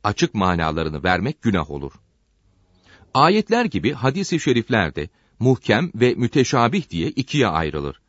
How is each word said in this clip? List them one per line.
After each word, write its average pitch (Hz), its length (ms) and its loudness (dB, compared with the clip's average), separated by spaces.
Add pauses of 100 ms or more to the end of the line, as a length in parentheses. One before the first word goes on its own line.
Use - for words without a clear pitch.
Açık 104 300 -2
manalarını 80 680 -2
vermek 90 380 -2
günah 87 280 -2
olur. 69 220 -10 (1200)
Ayetler 208 500 4
gibi 107 280 -2
hadis-i 143 480 -2
şerifler 113 540 0
de 76 140 -8 (300)
muhkem 123 560 2
ve 117 200 2
müteşabih 123 760 0
diye 82 180 -4
ikiye 131 400 -2
ayrılır. 76 600 -4